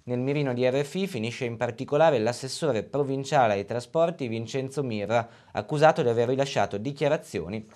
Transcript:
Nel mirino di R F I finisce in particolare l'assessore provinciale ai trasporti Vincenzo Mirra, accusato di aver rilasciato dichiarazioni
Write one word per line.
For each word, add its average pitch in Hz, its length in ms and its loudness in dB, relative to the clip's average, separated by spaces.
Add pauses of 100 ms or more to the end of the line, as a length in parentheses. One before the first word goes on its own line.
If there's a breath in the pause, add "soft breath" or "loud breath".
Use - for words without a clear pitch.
Nel 123 160 -4
mirino 139 340 0
di 127 160 2
R 139 140 0
F 147 100 -8
I 190 140 -2
finisce 117 380 -4
in 117 120 -6
particolare 131 600 2
l'assessore 120 640 -2
provinciale 135 680 0
ai 101 120 -2
trasporti 147 640 -2
Vincenzo 127 560 -4
Mirra, 113 440 0 (240 loud breath)
accusato 151 520 4
di 120 60 4
aver 117 180 2
rilasciato 131 500 0
dichiarazioni 110 880 -4 (100)